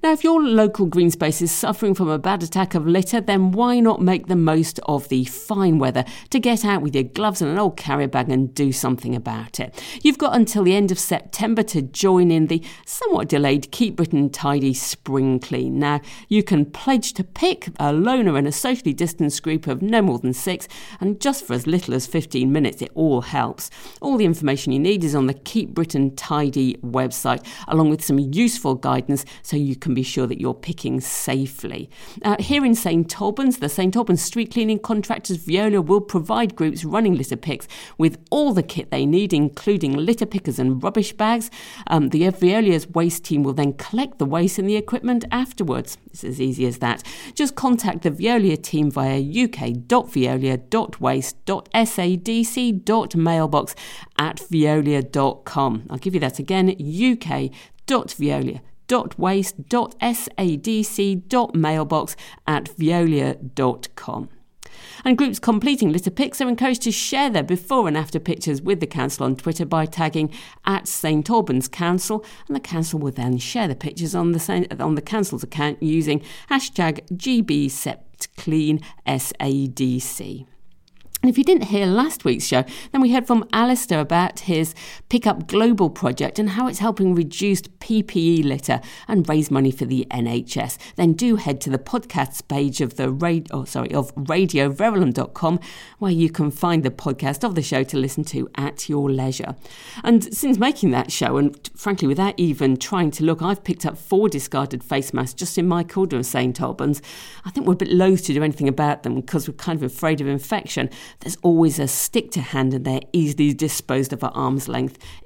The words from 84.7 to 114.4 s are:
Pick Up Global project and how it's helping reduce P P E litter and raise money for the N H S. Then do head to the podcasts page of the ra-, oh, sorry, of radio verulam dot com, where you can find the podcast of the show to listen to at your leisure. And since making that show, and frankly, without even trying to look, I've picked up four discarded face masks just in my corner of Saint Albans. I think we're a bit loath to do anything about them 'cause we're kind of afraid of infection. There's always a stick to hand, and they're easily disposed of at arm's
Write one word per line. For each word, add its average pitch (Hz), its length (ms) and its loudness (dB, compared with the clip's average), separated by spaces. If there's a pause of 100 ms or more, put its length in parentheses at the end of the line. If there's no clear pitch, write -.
Pick 240 200 2
Up 165 200 0
Global 202 440 4
project 135 480 -2
and 214 100 2
how 220 160 0
it's - 140 -4
helping 196 340 2
reduce 175 480 0 (180)
P 214 220 0
P 170 380 2
E 151 40 2
litter 135 380 0 (260)
and 190 220 2
raise 151 220 2
money 135 180 4
for 131 160 -4
the 127 240 -2
N 120 160 -2
H 120 320 -4
S. 120 220 -6 (160)
Then 170 180 4
do 226 220 2
head 143 260 -4
to - 80 -6
the 131 80 0
podcasts - 680 -6
page 139 340 -2
of 123 140 -4
the 131 160 -2
ra-, 165 300 0 (100)
oh, 135 140 -6
sorry, - 280 -6
of 139 220 -2
radio 147 560 0
verulam 180 420 2
dot 131 220 -4
com, 175 240 0 (400)
where 196 120 0
you 165 200 2
can 156 180 0
find 165 320 0
the 131 80 0
podcast 139 540 -4
of 220 100 -2
the 160 80 0
show 135 220 0
to 139 140 -4
listen 131 260 -2
to 131 320 -6
at 143 340 -6
your 143 180 0
leisure. 131 480 -4 (480)
And 233 320 4
since 262 220 2
making 196 320 2
that 127 220 0
show, 131 260 0
and 143 380 0
frankly, 190 320 -2
without 185 300 2
even 135 400 2
trying 170 340 0
to 156 120 -4
look, 160 200 2
I've 190 200 -2
picked 175 220 -4
up 160 100 -2
four 202 320 2
discarded 135 560 -2
face 139 300 -2
masks 127 220 -4
just - 240 -4
in 175 80 2
my 170 160 2
corner 170 340 0
of 120 80 -2
Saint 123 340 -2
Albans. 135 400 -2 (460)
I 185 60 -10
think - 160 -2
we're 180 60 6
a 180 40 2
bit - 140 -2
loath 185 340 6
to 156 80 0
do 143 80 2
anything 151 260 0
about 147 360 0
them 123 180 -2
'cause - 260 -4
we're 170 60 -8
kind 165 240 -4
of 147 60 -4
afraid 151 360 -2
of 143 60 -4
infection. 139 640 -4 (300)
There's - 220 -8
always 165 360 6
a 139 120 0
stick - 420 -2
to - 80 -2
hand, 131 340 0
and 131 120 -4
they're 131 160 -2 (100)
easily 147 420 2
disposed 135 600 -2
of 117 100 -6
at - 100 -4
arm's 131 360 -2